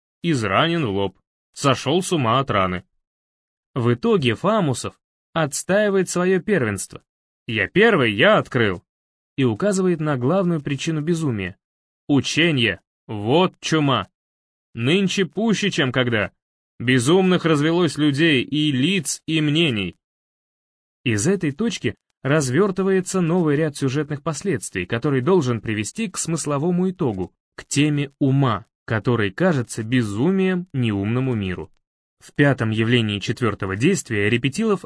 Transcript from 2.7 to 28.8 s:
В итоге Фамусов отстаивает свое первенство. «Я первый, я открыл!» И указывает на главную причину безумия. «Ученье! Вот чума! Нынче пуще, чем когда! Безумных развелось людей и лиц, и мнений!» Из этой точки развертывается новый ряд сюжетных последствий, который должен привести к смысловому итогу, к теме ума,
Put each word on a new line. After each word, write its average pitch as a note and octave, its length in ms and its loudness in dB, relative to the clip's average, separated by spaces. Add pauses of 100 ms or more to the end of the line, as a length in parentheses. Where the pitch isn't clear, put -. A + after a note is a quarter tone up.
В A#2+ 180 0
итоге B2+ 440 2
Фамусов E3 640 -2 (340)
отстаивает F#3+ 760 0
свое F3+ 320 0
первенство. B2+ 600 -2 (460)
«Я G#2+ 180 0
первый, E3+ 460 4
я F3 260 4
открыл!» G#2+ 460 0 (520)
И C#3 80 2
указывает F3+ 560 0
на D3+ 160 0
главную E3+ 440 0
причину D3 400 -4
безумия. C#3+ 560 -2 (500)
«Ученье! C#3 760 2 (260)
Вот B2 540 0
чума! C#3 480 0 (680)
Нынче F3+ 520 0
пуще, G3+ 440 0
чем C3+ 200 0
когда! A#2 420 0 (460)
Безумных D#3+ 680 2
развелось D#3+ 540 0
людей D3 440 2
и D3+ 300 -2
лиц, D3+ 540 -2
и D#3+ 140 0
мнений!» C#3+ 560 0 (1080)
Из G#2+ 220 0
этой F#3+ 240 0
точки F#3 460 -4 (260)
развертывается F#3 1000 0
новый D#3+ 360 0
ряд D3+ 200 -2
сюжетных C#3+ 460 -4
последствий, C#3 640 -6
который B2+ 360 -2
должен C3 380 2
привести A2 480 -6
к - 100 -10
смысловому E3 720 -2
итогу, G2+ 440 -4 (220)
к - 80 -18
теме C#3+ 560 0
ума, C3 460 2 (180)